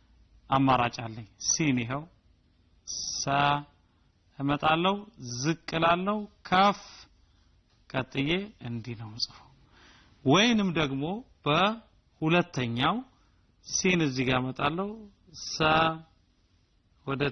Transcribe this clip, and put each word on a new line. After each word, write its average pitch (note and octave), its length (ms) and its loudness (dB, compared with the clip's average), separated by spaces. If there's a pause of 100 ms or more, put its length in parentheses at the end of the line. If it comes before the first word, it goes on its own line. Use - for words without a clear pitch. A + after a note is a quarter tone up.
(500)
አማራጭ C3 480 4
አለኝ። A2+ 280 -10 (180)
ሲን C#3+ 340 2
ይኸው C3 240 -4 (1120)
ሰ - 220 -4 (1040)
እመጣለሁ፣ D#3 560 2 (400)
ዝቅ D3 400 -4
እላለሁ፣ F3 420 2 (280)
ከፍ F#3+ 360 4 (1120)
ቀጥዬ C#3 400 -2 (300)
እንዲህ A#2 360 -10
ነው A2 120 -12
የምጽፈው። - 380 -10 (800)
ወይንም G3+ 500 4
ደግሞ C#3 300 0 (380)
በሁለተኛው D#3+ 1500 0 (680)
ሲን F#3 340 0
እዚህ C3 240 0
ጋር B2+ 140 2
እመጣለሁ፣ C#3+ 500 -4 (540)
ሰ - 160 -10 (1500)
ወደ C#3 260 -2